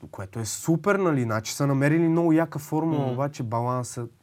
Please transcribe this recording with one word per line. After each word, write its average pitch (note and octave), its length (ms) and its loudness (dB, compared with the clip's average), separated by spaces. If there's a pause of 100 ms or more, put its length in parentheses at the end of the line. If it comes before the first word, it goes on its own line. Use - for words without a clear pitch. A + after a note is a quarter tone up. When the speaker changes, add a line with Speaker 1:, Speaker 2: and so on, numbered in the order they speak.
(100)
Speaker 1:
което G2+ 300 -12
е A2+ 40 -4
супер, D#3+ 500 0
нали? E3 280 2
Значи A2 320 -2
са C#3+ 120 0
намерили D3 420 4
много E3 240 4
яка D#3 260 2
формула, D#3 440 -2
Speaker 2:
Мгм. C3 100 0
Speaker 1:
обаче C#3 300 -4
баланса A#2+ 640 -4 (160)